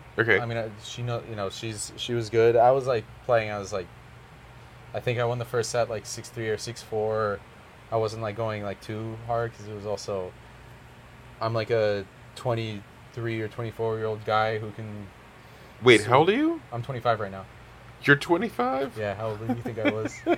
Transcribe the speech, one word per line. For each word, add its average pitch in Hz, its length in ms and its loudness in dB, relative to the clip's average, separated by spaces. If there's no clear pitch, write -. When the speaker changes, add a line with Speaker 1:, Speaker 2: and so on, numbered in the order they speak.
Speaker 1:
Okay. 113 220 6
Speaker 2:
I 120 60 -2
mean, 117 120 -4
I, 113 120 -4
she - 200 -8
know, 120 260 -4
you 110 60 -10
know, 98 140 -4
she's, 107 480 -8
she - 160 -4
was 113 160 -2
good. 117 280 6
I 120 140 8
was, 131 160 2
like, 120 180 0
playing. 113 260 2
I 104 80 -4
was, 98 120 -8
like, 92 160 -4
I 110 60 -6
think 120 200 -2
I 123 40 0
won 120 140 0
the 117 80 -4
first 117 240 -2
set, 117 200 0
like, 107 160 -6
six - 240 -12
three 113 200 -4
or 107 80 0
six - 240 -10
four. 107 580 -2
I - 20 -2
wasn't, 110 280 0
like, 107 120 -4
going, 107 280 -4
like, 98 180 -8
too 110 340 -8
hard 117 280 -2
'cause 104 120 -16
it 107 60 -10
was 101 120 -12
also, 98 480 -6
I'm, 113 140 -2
like, 113 160 -2
a 104 340 4
twenty-three 113 1040 -4
or 110 80 -4
twenty-four-year-old 110 760 -4
guy 110 320 2
who 107 140 -6
can 104 360 -12
Speaker 1:
Wait, 113 200 10
Speaker 2:
so 104 80 -4
Speaker 1:
how 131 100 8
old 165 100 6
are 208 60 4
you? 311 260 0
Speaker 2:
I'm 120 100 -6
twenty-five 117 380 0
right 98 100 -6
now. 95 140 -12
Speaker 1:
You're 143 140 8
twenty-five? 240 800 0
Speaker 2:
Yeah, 101 180 -2
how 113 140 -4
old 104 180 -6
do 123 60 0
you 120 80 -4
think 113 180 -6
I 110 120 2
was? 220 220 -4